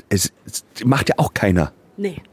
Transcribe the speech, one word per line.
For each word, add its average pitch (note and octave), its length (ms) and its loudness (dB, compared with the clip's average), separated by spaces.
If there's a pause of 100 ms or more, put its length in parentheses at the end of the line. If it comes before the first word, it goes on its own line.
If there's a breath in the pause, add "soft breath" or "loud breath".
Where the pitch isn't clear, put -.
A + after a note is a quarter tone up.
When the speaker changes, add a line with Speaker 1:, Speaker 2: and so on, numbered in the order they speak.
Speaker 1:
es, - 240 -2 (120)
es - 180 -12 (220)
macht C3+ 240 2
ja - 80 2
auch C#3 160 0
keiner. F2+ 380 2 (240)
Speaker 2:
Nee, G3 260 -6 (120)